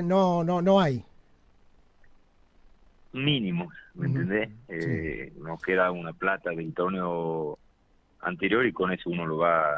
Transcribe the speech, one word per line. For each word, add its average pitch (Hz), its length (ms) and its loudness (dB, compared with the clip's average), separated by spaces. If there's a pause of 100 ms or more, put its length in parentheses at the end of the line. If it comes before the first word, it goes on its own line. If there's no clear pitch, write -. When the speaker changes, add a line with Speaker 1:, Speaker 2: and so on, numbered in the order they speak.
Speaker 1:
no, 175 420 4
no, 175 180 2
no 196 180 8
hay. 139 220 2 (2000)
Speaker 2:
Mínimo, 110 580 -2 (240)
¿me - 120 -4
Speaker 1:
Ujú. 131 120 0
Speaker 2:
entendés? 95 300 0 (200)
Speaker 1:
Sí. 95 60 -12 (160)
Speaker 2:
Eh, 80 500 -6
nos 80 220 -10
queda 92 280 2
una 85 220 -6
plata 95 380 -4
del 82 240 -6
torneo 85 840 -2 (640)
anterior 95 460 0
y 107 60 0
con 92 200 0
eso 90 160 -6
uno 87 180 -2
lo 78 120 -2
va, 82 260 4 (140)